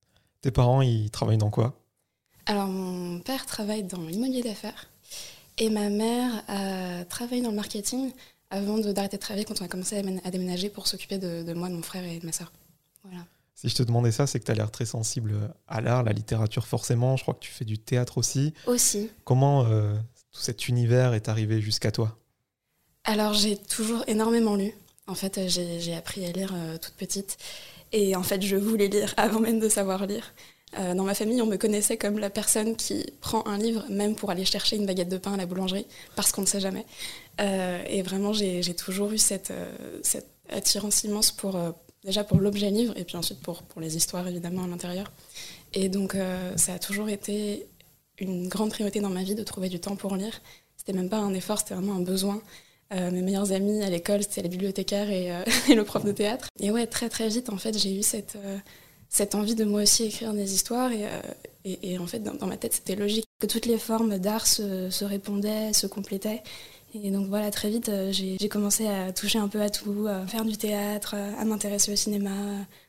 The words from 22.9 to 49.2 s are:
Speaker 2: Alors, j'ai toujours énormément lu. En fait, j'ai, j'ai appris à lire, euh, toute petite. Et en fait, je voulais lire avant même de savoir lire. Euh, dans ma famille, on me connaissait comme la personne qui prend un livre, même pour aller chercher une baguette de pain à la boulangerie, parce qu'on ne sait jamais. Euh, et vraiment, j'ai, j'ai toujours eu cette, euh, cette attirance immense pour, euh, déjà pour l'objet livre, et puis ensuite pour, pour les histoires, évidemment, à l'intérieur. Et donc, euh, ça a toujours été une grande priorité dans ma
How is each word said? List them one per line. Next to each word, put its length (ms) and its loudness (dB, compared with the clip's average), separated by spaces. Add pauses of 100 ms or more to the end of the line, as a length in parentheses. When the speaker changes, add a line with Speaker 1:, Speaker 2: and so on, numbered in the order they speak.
Speaker 2:
Alors, 280 2
j'ai 240 4
toujours 480 -2
énormément 500 4
lu. 160 2 (360)
En 80 -6
fait, 320 -2
j'ai, 320 0
j'ai 160 -4
appris 300 -8
à 60 -4
lire, 240 -4
euh, 220 -4
toute 160 -12
petite. 440 -6 (540)
Et 240 4
en 80 0
fait, 200 0
je 120 2
voulais 320 4
lire 300 2
avant 220 6
même 200 4
de 100 4
savoir 360 2
lire. 280 -6 (460)
Euh, 160 0
dans 80 2
ma 100 2
famille, 280 2
on 40 4
me 100 2
connaissait 400 2
comme 220 0
la 140 -2
personne 440 2
qui 300 -4 (160)
prend 240 0
un 120 -2
livre, 320 0
même 260 0
pour 160 -4
aller 120 -2
chercher 320 0
une 120 0
baguette 200 0
de 100 -2
pain 160 -4
à 40 0
la 80 -2
boulangerie, 400 -2 (300)
parce 180 -2
qu'on 80 -4
ne 60 0
sait 120 0
jamais. 260 -4 (540)
Euh, 480 -2
et 140 0
vraiment, 320 0
j'ai, 300 0
j'ai 100 -2
toujours 380 -2
eu 80 2
cette, 320 2
euh, 200 -8 (300)
cette 260 -2 (220)
attirance 540 2
immense 280 2
pour, 240 -4
euh, 160 0 (320)
déjà 220 0
pour 160 6
l'objet 300 2
livre, 260 2
et 80 -8
puis 100 -10
ensuite 240 -4
pour, 240 -8
pour 160 -14
les 160 -4
histoires, 320 -2
évidemment, 360 -4
à 40 -4
l'intérieur. 460 -6 (600)
Et 140 2
donc, 260 0
euh, 440 -2
ça 160 2
a 60 -8
toujours 280 -4
été 600 -4 (500)
une 320 -4
grande 220 0
priorité 280 -2
dans 100 0
ma 140 -2